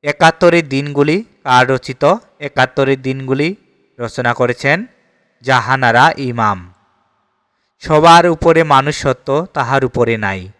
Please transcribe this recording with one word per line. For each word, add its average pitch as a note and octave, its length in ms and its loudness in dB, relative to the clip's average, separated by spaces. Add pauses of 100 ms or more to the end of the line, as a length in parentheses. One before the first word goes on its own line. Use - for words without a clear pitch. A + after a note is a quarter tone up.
একাত্তরের E3 640 2
দিনগুলি C#3+ 560 -2 (200)
কার B2+ 240 2
রচিত? C3+ 460 -2 (240)
একাত্তরের C3+ 640 -2
দিনগুলি C3+ 540 -4 (420)
রচনা A#2+ 360 -4
করেছেন C#3 520 -2 (560)
জাহানারা B2+ 760 2
ইমাম। G#2+ 560 -4 (1040)
সবার E3 480 4
উপরে E3 380 2
মানুষ C#3+ 380 0
সত্য, C#3+ 440 -4
তাহার C3+ 380 -4
উপরে A#2+ 320 -2
নাই। G2 320 -8 (120)